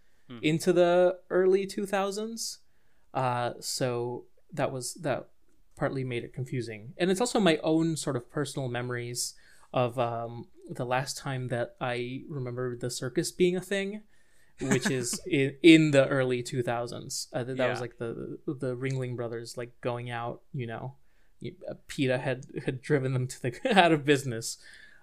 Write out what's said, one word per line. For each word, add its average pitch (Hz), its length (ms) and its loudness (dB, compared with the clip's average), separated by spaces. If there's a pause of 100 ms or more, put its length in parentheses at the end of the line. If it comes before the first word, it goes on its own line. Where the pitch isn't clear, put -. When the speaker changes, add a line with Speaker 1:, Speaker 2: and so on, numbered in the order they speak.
(280)
Speaker 1:
Hmm. 120 140 -12
Speaker 2:
into 160 320 2
the 175 460 6 (100)
early 185 360 4
two 196 200 -4
thousands. 202 760 -4 (540)
Uh, 123 460 0
so 123 640 -4 (260)
that 139 200 -2
was, 127 240 -8
that 151 340 -4 (460)
partly 135 280 -2
made 120 200 -4
it - 100 -12
confusing. 113 640 -6
And 175 140 2
it's 190 100 2
also 247 180 2
my 170 240 6
own 160 320 2
sort 143 200 -4
of - 160 -6
personal 139 380 -4
memories 123 640 -6 (360)
of, 123 280 0
um, 117 480 -4 (220)
the 139 160 -6
last 127 320 -2
time 127 320 -6
that - 300 -4
I 123 480 -4
remember 127 480 -6
the 127 140 -4
circus 165 420 -2
being 180 240 4
a 180 60 -4
thing, 196 400 -4 (580)
which 139 320 2
is 123 320 -2
Speaker 1:
<laughs> - 40 -12
Speaker 2:
in, 139 360 2
in 160 280 10
the 135 160 6
early 127 360 0
two 127 180 -4
thousands. 120 720 -6
Uh, 127 100 -2
th-, 127 140 -6
that 127 120 2
was, 123 100 -2
Speaker 1:
Yeah. - 20 -4
Speaker 2:
like, 117 160 -10
the, 117 480 -8
the 135 300 -4
Ringling 131 400 -4
Brothers, 117 420 -8
like, 123 140 -10 (100)
going 120 300 -4
out, 117 300 -6 (120)
you 127 140 -4
know, 120 280 -8 (460)
y-, - 120 -10 (140)
uh, - 60 -8 (140)
peta 127 320 0
had, 135 260 -4 (200)
had 135 160 -6
driven 135 320 0
them 127 140 0
to - 140 -12
the, - 240 -6
<laughs> 247 100 4
out 175 160 8
of 147 140 2
business. 127 520 0 (460)